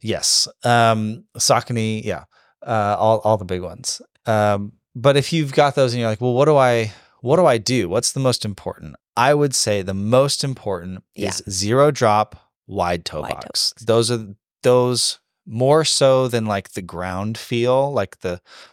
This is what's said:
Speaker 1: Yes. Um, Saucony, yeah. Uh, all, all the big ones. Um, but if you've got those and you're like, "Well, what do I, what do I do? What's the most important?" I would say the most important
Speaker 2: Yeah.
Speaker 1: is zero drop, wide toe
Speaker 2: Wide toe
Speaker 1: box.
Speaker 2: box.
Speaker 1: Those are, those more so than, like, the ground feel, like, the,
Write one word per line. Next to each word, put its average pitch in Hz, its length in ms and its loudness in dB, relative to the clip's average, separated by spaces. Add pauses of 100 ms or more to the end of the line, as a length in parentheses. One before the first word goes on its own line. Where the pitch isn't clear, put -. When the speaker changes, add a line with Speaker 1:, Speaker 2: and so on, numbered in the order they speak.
Speaker 1:
Yes. - 480 -2 (160)
Um, 113 580 2 (140)
Saucony, 113 680 0
yeah. 95 220 -8 (360)
Uh, 104 380 -2
all, 107 200 4
all 107 180 2
the 98 80 -6
big 90 160 -6
ones. 90 400 -10 (240)
Um, 104 480 0 (200)
but 135 220 2
if 143 160 0
you've 151 220 -2
got 143 200 4
those 131 200 2
and 123 80 -2
you're 117 80 0
like, 107 120 -4
"Well, 123 120 0
what 131 120 4
do 151 120 4
I, 120 340 2 (300)
what 131 160 2
do 180 100 4
I 127 100 4
do? 110 320 -2
What's 104 220 -2
the - 80 -8
most 131 260 0
important?" 87 500 -12 (220)
I 131 160 4
would 147 220 0
say 104 260 0
the 95 140 -6
most 123 480 2
important 92 600 -8 (120)
Speaker 2:
Yeah. 101 140 -6
Speaker 1:
is - 200 -8
zero 107 400 2
drop, 107 460 2 (320)
wide 87 360 -2
toe 78 180 -8
Speaker 2:
Wide - 100 -10
toe - 40 -4
Speaker 1:
box. - 380 -6
Speaker 2:
box. - 100 -20
Speaker 1:
Those 113 280 2
are, 113 160 -4 (340)
those 123 580 2 (280)
more 135 360 2
so 131 440 2
than, 113 180 -2
like, 101 280 -4
the 98 100 -10
ground 92 520 -6
feel, 127 560 0
like, 110 280 -4
the, 90 220 -6 (320)